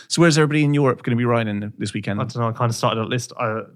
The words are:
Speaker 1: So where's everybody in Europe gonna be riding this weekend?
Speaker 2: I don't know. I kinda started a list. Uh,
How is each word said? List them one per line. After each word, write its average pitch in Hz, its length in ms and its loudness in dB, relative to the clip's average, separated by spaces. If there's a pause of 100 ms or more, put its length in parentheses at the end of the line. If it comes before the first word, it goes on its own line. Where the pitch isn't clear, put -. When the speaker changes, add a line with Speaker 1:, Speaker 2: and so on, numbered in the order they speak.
Speaker 1:
So - 140 -2
where's 165 140 6
everybody 151 280 2
in 143 100 2
Europe 139 280 2
gonna 123 140 0
be 120 80 0
riding 107 540 0
this - 160 -6
weekend? 107 260 -4
Speaker 2:
I 135 40 -2
don't 123 120 -8
know. 117 120 0
I 110 40 -2
kinda 117 220 -2
started 113 280 0
a - 40 -2
list. 123 320 -6
Uh, 110 240 -4 (140)